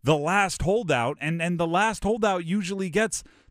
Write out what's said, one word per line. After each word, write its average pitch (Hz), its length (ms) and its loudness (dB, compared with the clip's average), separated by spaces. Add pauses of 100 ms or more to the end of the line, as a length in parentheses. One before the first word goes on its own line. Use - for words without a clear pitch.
the 151 140 4
last 180 460 0
holdout, 147 580 0
and, 165 200 -2
and 170 160 0
the 165 100 0
last 196 360 0
holdout 202 400 0
usually 190 460 -2
gets 208 340 -2 (280)